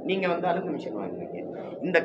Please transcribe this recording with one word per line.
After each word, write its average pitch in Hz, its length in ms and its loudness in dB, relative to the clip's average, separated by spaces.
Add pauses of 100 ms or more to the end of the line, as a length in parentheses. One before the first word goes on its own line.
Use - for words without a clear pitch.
நீங்க 185 240 2
வந்தாலும் 175 360 2
கமிஷன் 135 320 -4
வாங்குவீங்க. - 380 -6 (480)
இந்த 175 180 6